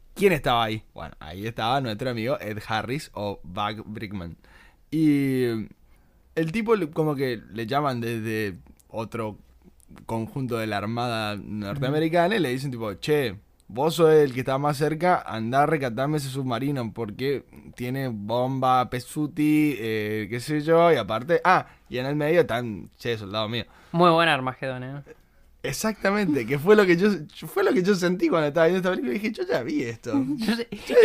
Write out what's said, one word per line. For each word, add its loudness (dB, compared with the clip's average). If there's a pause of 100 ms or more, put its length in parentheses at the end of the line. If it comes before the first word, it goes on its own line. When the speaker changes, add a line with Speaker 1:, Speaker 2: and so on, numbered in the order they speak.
(160)
Speaker 1:
¿Quién 4
estaba 2
ahí? -4 (100)
Bueno, -14
ahí -12
estaba 0
nuestro -4
amigo -2
Ed -8 (100)
Harris -4
o -6
Buck -6
Brickman. -10 (540)
Y 2 (880)
el -2
tipo 0
le, -2
como -2
que -4 (120)
le -6
llaman -2
desde -4 (320)
otro -8 (680)
conjunto -4
de -4
la -2
Armada -4
norteamericana -2
y 0
le 0
dicen -4
tipo, -6
"Che, -2 (320)
vos -2
sos 6
el 6
que -2
está -2
más 0
cerca, 2
andá 0
a 4
rescatarme 0
ese -6
submarino -4
porque -4 (300)
tiene -4
bomba, 0
pesuti, 0
eh, -4
qué -6
sé -4
yo, 6
y 6
aparte, 0
ah, 4 (220)
y -6
en -4
el -4
medio 4
están, -4
che, -4
soldado -6
mío". -4 (300)
Speaker 2:
Muy 6
buen 4
Armagedón, -2
eh. -12 (600)
Speaker 1:
Exactamente, 0
que 0
fue 6
lo 8
que 6
yo, 4 (380)
fue 0
lo 4
que 2
yo 4
sentí 2
cuando 4
estaba 4
viendo 4
esta 0
película -2
y -2
dije, -2
"Yo -6
ya 0
vi -2
esto". -6
Speaker 2:
<laughs> 0
Yo 0
sé, -6
Speaker 1:
"Che, -8 (120)